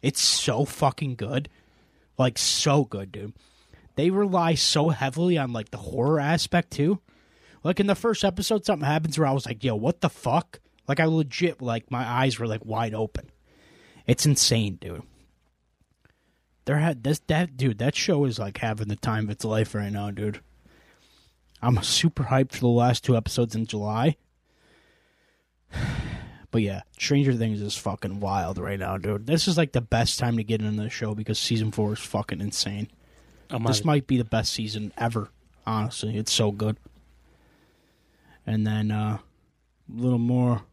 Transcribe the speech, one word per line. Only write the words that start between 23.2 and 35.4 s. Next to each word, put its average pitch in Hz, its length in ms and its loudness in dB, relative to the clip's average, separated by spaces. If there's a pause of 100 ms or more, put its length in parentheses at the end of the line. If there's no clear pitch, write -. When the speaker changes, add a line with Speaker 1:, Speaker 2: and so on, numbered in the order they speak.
Speaker 1:
in 113 100 -2
July. 110 500 0 (1600)
<sighs> - 40 -10 (720)
But 117 120 0
yeah, 98 200 -4 (180)
Stranger 139 320 2
Things 113 280 -2
is 101 160 -6
fucking 98 440 -6
wild 95 380 -2
right 98 200 -6
now, 95 180 -4
dude. 101 300 -4
This 160 220 2
is, 170 100 2
like, 160 140 0
the 127 80 2
best 117 400 0
time 120 160 0
to 110 80 -2
get 110 180 0
into 107 220 -2
the 107 40 -6
show 107 240 -6
because 107 240 -4
season 110 360 0
four 104 220 0
is 110 40 -10
fucking - 420 -6
insane. 101 480 -4 (640)
Speaker 2:
I'm 113 140 -4
Speaker 1:
This 123 140 2
Speaker 2:
on - 40 -4
it. 101 40 0
Speaker 1:
might 147 200 2
be 131 120 4
the 120 60 2
best 113 280 -2
season 107 440 -6
ever, 113 340 -2 (360)